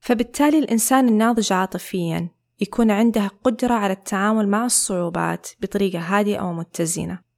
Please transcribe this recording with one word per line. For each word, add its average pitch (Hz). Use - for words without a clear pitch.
فبالتالي 247
الإنسان 254
الناضج 226
عاطفيًا 180
يكون 220
عنده 214
قدرة 247
على 202
التعامل 202
مع 214
الصعوبات 170
بطريقة 190
هادئة 202
ومتزنة. 170